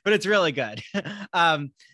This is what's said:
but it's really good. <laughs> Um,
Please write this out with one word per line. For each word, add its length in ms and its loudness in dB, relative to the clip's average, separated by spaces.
but 100 2
it's 120 0
really 260 2
good. 300 -6
<laughs> 100 -4
Um, 380 2